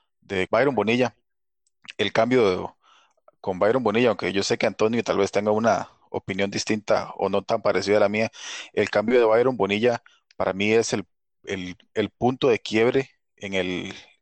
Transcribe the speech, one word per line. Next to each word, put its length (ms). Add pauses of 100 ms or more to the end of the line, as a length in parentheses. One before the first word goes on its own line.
(220)
de 300
Byron 240
Bonilla. 400 (800)
El 140
cambio 380
de, 180 (720)
con 200
Byron 240
Bonilla, 260
aunque 240
yo 100
sé 140
que 100
Antonio 360
tal 140
vez 140
tenga 200
una 380 (200)
opinión 420
distinta 640
o 120
no 140
tan 180
parecida 360
a 40
la 80
mía, 220 (420)
el 160
cambio 300
de 60
Byron 320
Bonilla 460 (340)
para 160
mí 180
es 220
el, 120 (380)
el, 340 (160)
el 180
punto 380
de 100
quiebre 520 (260)
en 180
el, 380 (280)